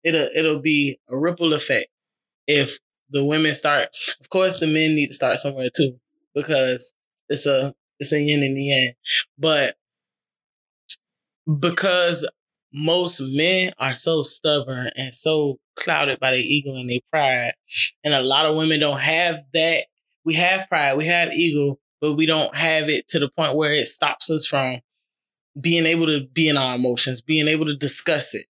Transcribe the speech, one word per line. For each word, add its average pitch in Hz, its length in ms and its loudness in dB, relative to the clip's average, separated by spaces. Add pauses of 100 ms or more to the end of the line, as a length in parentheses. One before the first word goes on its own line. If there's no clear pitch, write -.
It'll, 160 320 0
it'll 156 240 0
be 143 400 0 (100)
a 127 80 -6
ripple 165 360 0
effect 135 340 -2 (600)
if 143 320 2 (300)
the 139 140 -2
women 156 300 2
start. 147 360 0 (300)
Of - 100 -20
course, 185 300 0
the 160 80 0
men 156 280 2
need 147 120 0
to - 60 -6
start - 260 0
somewhere 131 340 -4
too, 131 260 0 (360)
because 135 580 0 (360)
it's 143 160 0
a, 135 280 0 (260)
it's 143 120 0
a 151 100 2
yin 147 220 2
and 135 140 -2
the 139 80 -4
yang. 131 280 0 (440)
But 147 380 0 (1800)
because 175 720 0 (440)
most 160 480 0
men 170 580 0
are 131 160 -2
so 165 260 2
stubborn 131 760 -2
and 131 180 -6
so 151 460 0 (160)
clouded 147 440 -2
by 131 120 0
their 127 80 0
ego 139 360 -2
and 123 140 -8
their 123 100 -4 (120)
pride, 131 420 0 (500)
and 147 100 0
a 135 80 2
lot 135 240 2
of 156 100 2
women 156 240 2
don't 143 200 0
have 160 420 0 (120)
that. 165 320 2 (400)
We 160 100 0
have 190 340 2
pride, 143 280 2
we 156 100 -2
have 170 260 2
ego, 143 460 0 (220)
but 151 120 0
we 156 120 2
don't 156 300 0
have 156 340 0
it - 200 -2
to 165 100 0
the 143 100 -2
point 147 260 -2
where 151 180 0
it 143 140 0
stops - 420 -2
us 156 160 0
from 127 360 -2 (800)
being 170 260 2
able 165 200 2
to 147 160 0 (100)
be 160 160 2
in 147 100 2
our 127 180 0
emotions, 123 460 -2
being 156 260 0
able 156 180 0
to 147 100 -4
discuss 143 600 0
it. - 180 -10